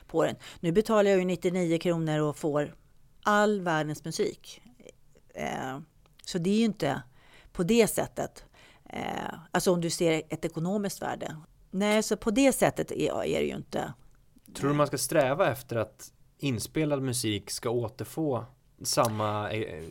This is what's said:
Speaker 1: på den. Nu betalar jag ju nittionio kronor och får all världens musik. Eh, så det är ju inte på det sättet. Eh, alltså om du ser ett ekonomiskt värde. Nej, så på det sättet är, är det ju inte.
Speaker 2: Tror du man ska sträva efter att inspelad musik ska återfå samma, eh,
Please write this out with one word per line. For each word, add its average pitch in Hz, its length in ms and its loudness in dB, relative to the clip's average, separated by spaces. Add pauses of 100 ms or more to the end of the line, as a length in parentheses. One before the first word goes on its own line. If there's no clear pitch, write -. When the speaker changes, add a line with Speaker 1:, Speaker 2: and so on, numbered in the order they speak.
Speaker 1:
på 156 180 0
den. - 120 -2 (240)
Nu 170 120 0
betalar 208 380 4
jag 190 80 6
ju 185 60 2
nittionio 175 540 0
kronor 165 420 0
och 147 160 0
får 147 380 -2 (480)
all 208 380 4
världens 156 440 -2
musik. - 580 -6 (720)
Eh, 131 440 -6 (460)
så - 140 -6
det 170 120 0
är 208 80 4
ju 226 60 4
inte 165 380 -2 (500)
på 185 100 -2
det 220 240 6
sättet. - 580 -4 (400)
Eh, - 500 -8 (160)
alltså 180 220 2
om 175 80 0
du 165 100 -2
ser 160 380 2
ett 156 160 -6
ekonomiskt 185 580 -4
värde. - 340 -6 (340)
Nej, 208 320 2
så 214 140 -2
på - 140 -2
det 262 220 6
sättet - 400 2
är, - 320 -2
är - 160 0
det 73 60 0
ju - 100 -4
inte. - 360 -8 (600)
Speaker 2:
Tror 135 140 -2
du 147 60 2
man 147 120 4
ska 135 120 -2
sträva 151 540 2
efter - 240 -6
att - 360 -4 (260)
inspelad 143 640 -2
musik 117 480 -2
ska - 200 -4
återfå 120 760 -4 (380)
samma, 107 680 0
eh, 107 400 -6